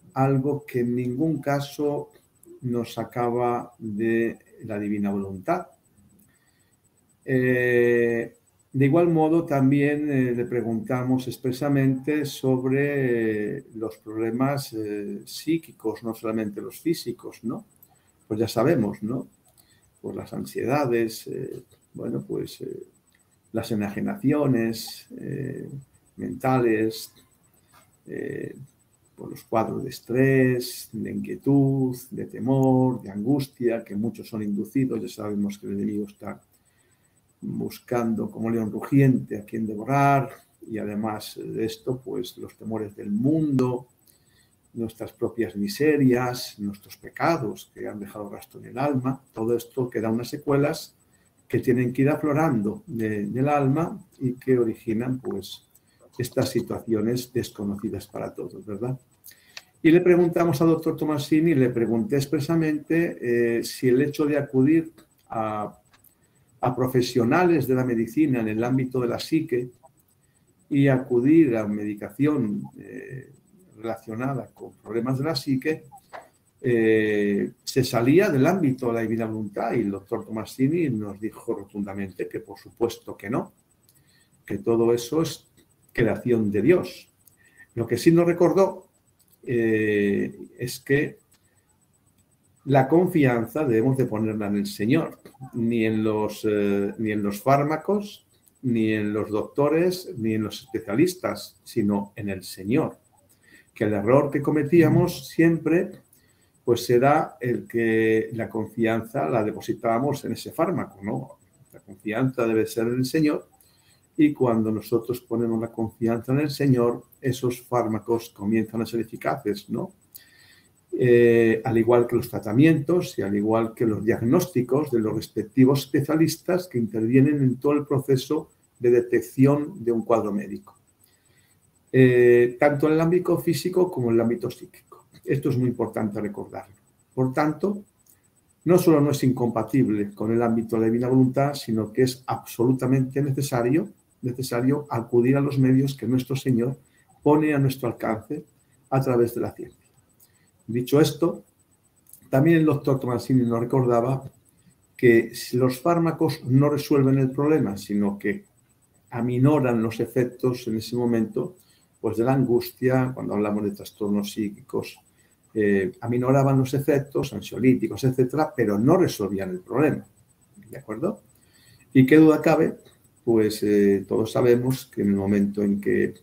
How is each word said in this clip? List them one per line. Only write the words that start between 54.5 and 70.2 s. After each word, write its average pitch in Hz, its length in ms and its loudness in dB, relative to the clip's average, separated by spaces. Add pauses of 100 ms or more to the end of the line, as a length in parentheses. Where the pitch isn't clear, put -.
originan, 117 600 -2
pues, - 460 -10 (540)
estas 127 300 -2
situaciones 113 840 -4
desconocidas 101 760 -6
para 107 280 -10
todos, - 300 -14
¿verdad? 110 340 -6 (800)
Y 160 80 6
le 175 120 8
preguntamos 175 600 4
al 165 60 4
doctor 160 280 2
Tomasini, 156 600 2
le 127 140 4
pregunté 117 480 0
expresamente, 147 1400 0
eh, - 40 -2
si - 240 -4
el 127 140 4
hecho 147 240 0
de 147 120 0
acudir 143 540 2 (380)
a, 107 520 -6 (800)
a 127 140 -2
profesionales 131 920 2
de 131 80 0
la 127 120 2
medicina 123 560 0
en 110 80 -2
el 110 140 -2
ámbito 127 360 0
de 120 80 0
la 117 100 -4
psique 135 540 -4 (1000)